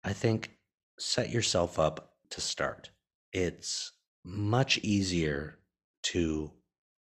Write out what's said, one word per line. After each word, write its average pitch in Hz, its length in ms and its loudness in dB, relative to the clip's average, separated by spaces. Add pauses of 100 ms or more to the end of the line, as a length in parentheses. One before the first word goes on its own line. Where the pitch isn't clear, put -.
I 101 80 -2
think 110 400 0 (460)
set - 320 -2
yourself 90 480 2
up 78 360 0 (160)
to - 100 -10
start. - 500 -6 (420)
It's - 600 -4 (320)
much 104 540 2
easier 87 800 0 (440)
to 78 480 0 (540)